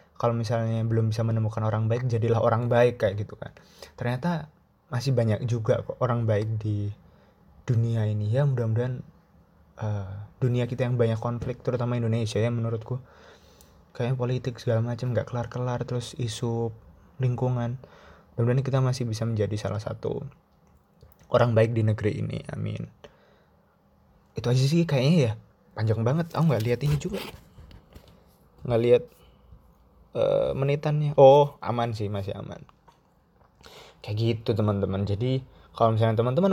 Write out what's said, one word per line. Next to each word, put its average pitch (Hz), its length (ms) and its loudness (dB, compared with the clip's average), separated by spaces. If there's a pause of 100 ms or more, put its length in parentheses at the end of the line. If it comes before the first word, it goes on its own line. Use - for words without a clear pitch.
(180)
kalau 120 160 0
misalnya 113 480 -2
belum 113 320 2
bisa 113 80 -2
menemukan 113 400 0
orang 110 240 0
baik, 120 240 0
jadilah 113 320 2
orang 117 240 2
baik, 120 320 4
kayak 104 220 0
gitu - 180 -10
kan. - 160 -16 (400)
Ternyata 139 560 -4 (400)
masih 123 240 -2
banyak 117 320 2
juga 113 400 0
kok - 160 -8
orang 120 240 0
baik 110 320 0
di 104 320 -4 (720)
dunia 117 480 0
ini. 104 200 -2
Ya, 139 160 2
mudah-mudahan, 123 560 -2 (800)
eh, 101 320 -6 (240)
dunia 123 320 0
kita 127 160 -2
yang 123 80 0
banyak 113 240 2
konflik, 120 440 -6
terutama 120 360 -2
Indonesia 113 400 -2
ya, 117 120 2
menurutku. 113 520 -4 (920)
Kayaknya 123 240 -2
politik 123 440 -2
segala 113 200 2
macam 120 280 -4
nggak 110 160 0
kelar-kelar, 123 560 -4
terus 120 360 -6
isu 117 520 -4 (480)
lingkungan. 123 640 -2 (560)
Mudah-mudahan 127 240 2
kita 131 160 0
masih 127 300 0
bisa 110 180 -4
menjadi 107 320 0
salah 104 240 -6
satu - 400 -6 (1120)
orang 120 220 6
baik 113 180 4
di 113 80 0
negeri 107 400 0
ini. 110 160 -6 (160)
Amin. 107 320 -8 (1500)
Itu 120 160 0
aja 127 80 4
sih 165 260 2
kayaknya 147 320 4
ya. 113 140 4 (400)
Panjang 110 320 0
banget. 165 320 0
Aku 160 100 2
nggak 113 160 2
lihat 120 220 0
ini 147 160 0
juga. 190 180 -6 (1500)
Nggak 117 160 2
lihat, 120 180 6 (1120)
eh, 69 380 0
menitannya. 147 640 -2
Oh, 143 480 8
aman 117 320 -2
sih, 104 160 -4
masih 98 240 -6
aman. - 240 -14 (1400)
Kayak 107 160 -6
gitu, 113 320 0
teman-teman. 98 560 0
Jadi, 123 320 0 (320)
kalau 113 240 4
misalnya 113 240 2
teman-teman 151 320 2